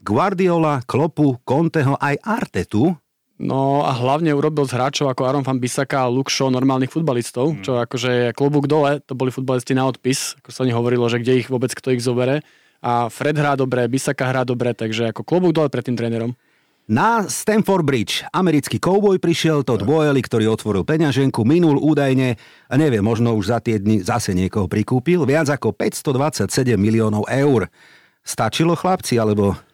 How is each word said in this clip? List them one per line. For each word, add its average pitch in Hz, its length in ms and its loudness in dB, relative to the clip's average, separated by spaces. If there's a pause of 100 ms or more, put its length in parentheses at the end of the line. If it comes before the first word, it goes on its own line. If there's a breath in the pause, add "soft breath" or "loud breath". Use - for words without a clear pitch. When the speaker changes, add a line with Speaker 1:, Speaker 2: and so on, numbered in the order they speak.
Speaker 1:
Guardiola, 165 800 0
Kloppu, 147 580 0
Conteho 143 560 0
aj 143 240 -2
Artetu. 175 720 -2 (440)
Speaker 2:
No 135 460 -2
a 156 120 0
hlavne 139 360 0
urobil 147 340 0
z 127 120 -4
hráčov 139 320 -2
ako 131 160 -2
Aaron 135 180 0
Van 131 160 -2
Bissaka 135 460 -2
a 127 40 0
Luke 131 200 0
Shaw 139 220 -2
normálnych 131 420 0
futbalistov, 135 580 -2
Speaker 3:
Hmm. 143 120 -6
Speaker 2:
čo 139 160 -4
akože 120 340 -2
je 123 200 2
klobúk 143 360 0
dole, 143 320 2
to - 140 -12
boli 127 180 -2
futbalisti 131 400 -4
na 131 140 2
odpis, 127 520 -4
ako - 120 -20
sa 127 120 -10
o 131 60 0
nich 117 80 0
hovorilo, 120 320 0
že 117 100 0
kde 127 220 2
ich 113 80 -6
vôbec 123 240 -2
kto - 180 -8
ich 123 140 0
zobere. 127 400 0 (360 soft breath)
A 120 280 0
Fred 143 260 -2
hrá 147 220 2
dobre, 127 320 0
Bissaka 131 400 -2
hrá 127 160 0
dobre, 120 280 -2
takže 113 380 -4
ako 110 140 -10
klobúk 180 280 2
dole 156 160 2
pred - 140 -4
tým 123 140 -4
trénerom. 117 400 -4 (500)
Speaker 1:
Na 202 400 2
Stamford 196 560 0
Bridge 135 460 -2
americký 156 480 0
kouboj 196 400 2
prišiel, 160 480 0
Todd 113 160 0
Speaker 4:
Tak. 98 80 -2
Speaker 1:
Boehly, 147 320 2
ktorý 110 300 0
otvoril 104 340 -2
peňaženku, 139 580 0
minul 151 380 4
údajne, 135 560 2 (300 loud breath)
a - 100 -8
neviem, 135 240 4
možno 113 340 2
už 104 140 0
za 117 120 0
tie 110 180 -2
dni 104 220 2
zase 107 320 -2
niekoho 92 360 0
prikúpil, 127 560 0
viac 143 240 2
ako 143 240 -2
päťsto - 400 -4
dvadsaťsedem 123 640 0
miliónov 107 500 2
eur. 127 460 2 (480 soft breath)
Stačilo, 160 560 0
chlapci, 185 400 -2
alebo? 104 400 2 (180)